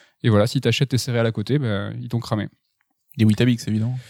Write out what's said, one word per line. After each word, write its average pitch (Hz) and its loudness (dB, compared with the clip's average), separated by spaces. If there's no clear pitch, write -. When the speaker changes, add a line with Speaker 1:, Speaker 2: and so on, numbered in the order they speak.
Speaker 1:
Et 127 2
voilà, 104 6
si 127 -2
t'achètes 120 0
tes 127 0
céréales 117 0
à 113 0
côté, 113 -2
ben, 107 -4
ils 120 -12
t'ont 117 -2
cramé. 107 -4
Speaker 2:
Des 110 4
Weetabix, 117 2
évidemment. 110 -2